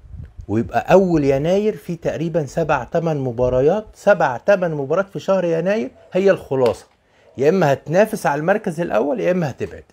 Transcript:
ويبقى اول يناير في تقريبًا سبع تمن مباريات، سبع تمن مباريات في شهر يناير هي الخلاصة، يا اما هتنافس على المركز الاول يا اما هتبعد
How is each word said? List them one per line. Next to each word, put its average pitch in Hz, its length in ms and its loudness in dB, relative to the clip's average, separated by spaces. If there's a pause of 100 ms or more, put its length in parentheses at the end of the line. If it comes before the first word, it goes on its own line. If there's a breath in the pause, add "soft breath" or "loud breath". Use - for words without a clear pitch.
(480)
ويبقى 113 440 -2
اول 175 320 4
يناير 175 520 0
في 170 200 -10
تقريبًا 156 500 -4
سبع 147 380 -2
تمن 165 320 -2
مباريات، 131 800 0
سبع 165 420 2
تمن 180 340 2
مباريات 156 380 -2
في - 100 -12
شهر 190 260 0
يناير 185 460 -2 (220)
هي 196 180 2
الخلاصة، 131 560 0 (520 soft breath)
يا 135 100 2
اما 165 240 4
هتنافس 180 540 0
على 147 140 0
المركز 170 400 -2
الاول 233 400 -2
يا 170 100 0
اما 175 200 0
هتبعد 90 420 -10